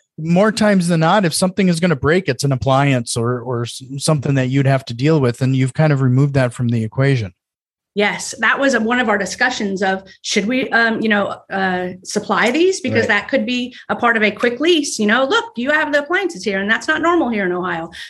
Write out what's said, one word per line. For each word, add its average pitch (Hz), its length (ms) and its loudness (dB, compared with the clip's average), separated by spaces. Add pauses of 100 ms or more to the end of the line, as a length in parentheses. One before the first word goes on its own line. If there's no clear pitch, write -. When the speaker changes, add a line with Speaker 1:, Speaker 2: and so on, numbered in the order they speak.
(180)
Speaker 1:
more 175 340 2
times 208 360 2
than 175 120 2
not, 180 260 2
if 156 80 0
something 185 360 0
is 165 100 0
gonna 175 160 2
break, 160 340 0
it's 127 140 -4
an 143 80 0
appliance 131 640 2
or, 120 220 -2
or 120 240 -6
s-, - 180 -10 (160)
something 143 380 0
that 127 140 0
you'd 135 180 2
have 135 180 2
to - 80 -8
deal 147 260 2
with. 120 220 0
And 131 140 2
you've 131 180 0
kind 156 180 2
of 135 100 2
removed 135 340 2
that 127 180 2
from 120 160 -2
the 117 140 0
equation. 120 500 0 (640)
Speaker 2:
Yes, 196 420 -2
that 226 200 2
was 269 140 2
a, 226 80 2
one 233 180 0
of 233 80 0
our 208 100 2
discussions 196 640 -4
of, 190 220 -2 (180)
should 202 260 -2
we, 254 240 -2
um, 226 280 2
you 220 80 -2
know, 208 320 0 (100)
uh, 185 420 -2 (120)
supply 202 480 0
these? 370 300 2
Because 226 220 0
Speaker 3:
Right. 202 40 0
Speaker 2:
that 202 220 0
could 233 160 0
be 247 280 -4 (140)
a 202 80 -4
part 226 220 2
of 214 60 0
a 208 80 2
quick 240 280 -2
lease. 311 400 0
You 214 60 0
know, 233 180 2
"Look, 453 320 0
you 247 160 -2
have 302 220 0
the 294 60 2
appliances 339 440 -4
here, 196 160 -2
and 202 100 -2
that's 233 200 -2
not 311 120 -2
normal 320 280 2
here 208 160 0
in 180 80 0
Ohio." 175 360 -4 (200)